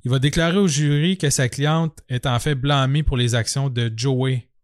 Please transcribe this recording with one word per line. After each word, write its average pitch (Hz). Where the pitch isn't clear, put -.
Il 127
va 135
déclarer 165
au 196
jury 147
que 147
sa 127
cliente 156
est 123
en 120
fait 151
blâmée 139
pour 135
les 120
actions 139
de 120
Joey. 127